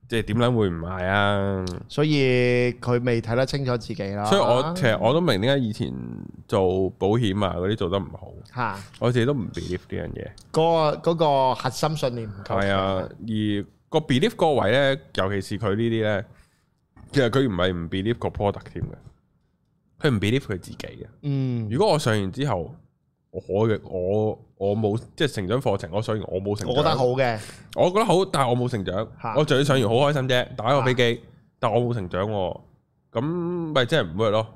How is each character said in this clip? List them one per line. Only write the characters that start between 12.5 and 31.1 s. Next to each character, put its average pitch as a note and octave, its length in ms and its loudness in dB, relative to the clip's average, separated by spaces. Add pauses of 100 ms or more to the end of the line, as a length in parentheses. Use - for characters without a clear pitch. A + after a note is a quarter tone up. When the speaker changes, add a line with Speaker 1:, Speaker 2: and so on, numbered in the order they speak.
Speaker 1:
係 G2 100 2
啊， G2 280 2
而 G#2 680 -2 (240)
個 D#3+ 100 2
believe D#3 300 2
嗰 - 60 -10
個 E3 160 2 (100)
位 F#2+ 100 2
呢， C3+ 300 2 (140)
尤 F#2+ 180 0
其 G2 80 -2
是 G2 180 -6
佢 A#2+ 160 0
呢 A2 140 -2
啲 A2+ 140 0
呢， G#2 200 0 (880)
其 C#3 80 2
實 B2 100 4
佢 C#3 180 2
唔 G#2+ 80 0
係 F2+ 180 2
唔 E2 160 -4
believe F#2+ 280 -2
個 G2+ 120 -4
product - 420 -4
添 - 140 -6
嘅， - 80 -10 (1080)
佢 D#3 80 2
唔 A2+ 100 2
believe A2 200 2
佢 - 80 -12 (120)
自 - 120 -16
己 - 60 -14
嘅。 - 280 -14 (180)
Speaker 2:
嗯。 C3 460 -2
Speaker 1:
如 A2+ 80 -2
果 G#3 160 4
我 D3+ 60 2
上 B2 140 2
完 G2 180 0
之 C#3 160 -4
後， F2+ 260 -4 (580)
我 F#2+ 380 0
嘅， G#2 180 0
我， G2+ 520 -2 (180)
我 G2+ 180 0
冇， A2 240 0 (160)
即 E3 100 0
係 - 100 -2
成 F#2+ 120 -4
長 A#2+ 140 0
課 G2+ 160 0
程， F2 160 -8
我 G2+ 80 -2
上 A2+ 160 -2
完 G2+ 140 -6
我 F#2 100 -2
冇 G2+ 160 -2
成 - 100 -6
長。 B2+ 80 0
Speaker 2:
我 - 20 -
覺 G3 120 2
得 D#3 80 0
好 C3 100 2
嘅。 B2 320 0 (360)
Speaker 1:
我 D#3+ 140 4
覺 F#3 100 -4
得 A#3 60 4
好， F#3 200 4
但 C#3+ 200 0
係 B2 40 0
我 B2 80 2
冇 B2 120 0
成 A2 140 -4
長。 F#2 240 -4 (140)
Speaker 2:
嚇。 A2+ 160 -4
Speaker 1:
我 D3+ 80 4
仲 D3 120 2
要 C#3 60 4
上 C3+ 160 2
完 G#2 100 2
好 A2+ 60 2
開 C#3+ 180 4
心 C3 160 -2
啫， B2 260 2
打 G#2+ 160 -4
個 C#3 100 4
飛 B2+ 140 2
機， A#2+ 200 2